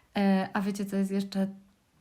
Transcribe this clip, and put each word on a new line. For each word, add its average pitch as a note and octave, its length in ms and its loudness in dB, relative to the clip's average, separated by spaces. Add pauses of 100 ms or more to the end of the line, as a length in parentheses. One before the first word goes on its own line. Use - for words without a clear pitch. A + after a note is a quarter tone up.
(160)
E, G3 360 4
a G#3+ 80 0
wiecie, G3+ 240 -2
co G3 120 -4
jest G3 140 0
jeszcze G3 360 -2 (540)